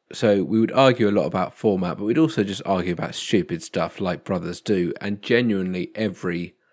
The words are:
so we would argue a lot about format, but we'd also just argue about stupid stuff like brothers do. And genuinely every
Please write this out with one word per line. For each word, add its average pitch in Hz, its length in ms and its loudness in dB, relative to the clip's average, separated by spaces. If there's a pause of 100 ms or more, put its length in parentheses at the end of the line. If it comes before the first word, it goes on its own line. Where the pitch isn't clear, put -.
(120)
so 101 300 2
we 107 180 0
would 113 120 0
argue 123 360 6
a 101 40 2
lot 98 140 2
about 90 280 -2
format, 92 440 0
but 101 60 -6
we'd 120 140 2
also 156 260 2
just 98 220 -6
argue 90 260 0
about - 220 -6
stupid 87 480 0
stuff - 380 -4
like 90 240 -4
brothers 87 360 -4
do. - 400 0
And 104 220 -6
genuinely 95 720 0
every 90 600 -4 (180)